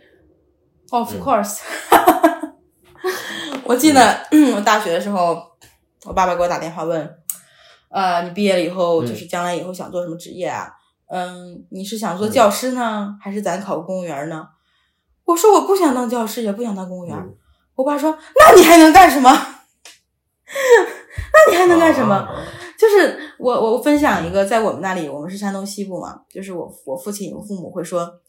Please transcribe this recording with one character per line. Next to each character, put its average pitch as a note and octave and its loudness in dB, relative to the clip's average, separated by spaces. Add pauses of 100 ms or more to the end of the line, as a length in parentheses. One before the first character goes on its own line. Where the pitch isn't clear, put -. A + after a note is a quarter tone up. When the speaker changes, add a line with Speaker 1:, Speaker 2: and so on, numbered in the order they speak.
(880)
Speaker 1:
Of A#3 -4
course。 G#3 -4 (320)
Speaker 2:
嗯。 - 2 (1040)
Speaker 1:
<laughs> - -20
我 B3 0
记 D4 4
得， G#3+ 4
Speaker 3:
嗯。 D4 6
Speaker 1:
<clears throat> G#3 -2
我 G3+ -4
大 G#3+ 2
学 G3+ -4
的 E3 -2
时 G3+ -6
候， F3 -2 (680)
我 - -14
爸 F#3 0
爸 F3+ -2
给 F3 -4
我 F3 0
打 F3 -4
电 D#3+ -10
话 E3 -10
问， D#3+ -6 (720)
呃 F3+ -4
，“你 F3 -14
毕 G3 -6
业 G3 0
了 F3+ 0
以 E3+ -4
后， E3+ -2
Speaker 2:
嗯。 - -4
Speaker 1:
就 A#2 -8
是 E3+ -16
将 F3 -8
来 F3 -6
以 E3 -8
后 F3+ -12
想 F3+ -14
做 F3+ -6
什 F3 -10
么 D#3+ -12
职 - -20
业 F3 -10
啊 A#2 -10 (360)
？”“嗯， F3+ -12
你 F#3+ -14
是 G#3 -10
想 F#3+ -8
做 G#3 -4
教 A3 0
师 B3 -6
呢， A3 -8
Speaker 2:
嗯。 G3+ -18
Speaker 1:
还 G3+ -14
是 G#3 -8
咱 F#3 -6
考 F#3 -8
个 D#3+ -10
公 F#3 -10
务 F3+ -12
员 D3+ -10
呢？” D#3+ -14 (800)
我 E4+ 0
说 G#4 4
：“我 E4 4
不 G4 2
想 E4+ 0
当 B3 -4
教 A#3 -4
师， G#3+ -10
也 G#3+ -4
不 G#3+ -8
想 G#3+ -8
当 F#3 -12
公 F3+ -14
务 F3 -14
员。” E3 -12
Speaker 2:
嗯。 F#3 -14 (400)
Speaker 1:
我 C4 -4
爸 D4 -2
说 D#4 -4 (220)
：“那 D5+ 10
你 F4+ 10
还 D#4+ 8
能 D#4+ 10
干 F4+ 10
什 C#4 0
么？ B3 8
<laughs> - 2 (1900)
那 D#5 8
你 E4+ 0
还 F4+ 4
能 E4+ 6
干 E4 6
什 C4 0
么？” G3+ 0
Speaker 2:
啊。 - -6 (320)
Speaker 1:
就 A4 4
是 F#4+ 4 (220)
我， B3 -2
我 A3+ 0
分 D4 2
享 G#3 0
一 - -8
个， G3 0
在 A3+ 0
我 G#3 -2
们 - -10
那 F#3+ -6
里， E3+ -6
我 C#3+ -12
们 D#3+ -12
是 G3 -14
山 G3+ -6
东 G3 -10
西 G3+ -10
部 F3+ -12
嘛， - -16 (100)
就 F#3+ -16
是 F#3+ -14
我， E3+ -10 (160)
我 C3 -8
父 G#3 -12
亲， G3 -10
我 D3+ -14
父 G#3 -12
母 F3 -14
会 F3+ -10
说 F3 -8